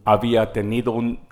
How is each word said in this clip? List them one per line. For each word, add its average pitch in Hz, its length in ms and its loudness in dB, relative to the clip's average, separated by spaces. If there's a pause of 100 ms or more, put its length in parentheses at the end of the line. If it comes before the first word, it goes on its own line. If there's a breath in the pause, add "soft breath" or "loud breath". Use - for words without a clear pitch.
había 110 480 2
tenido 113 400 -2
un 120 260 -4 (140)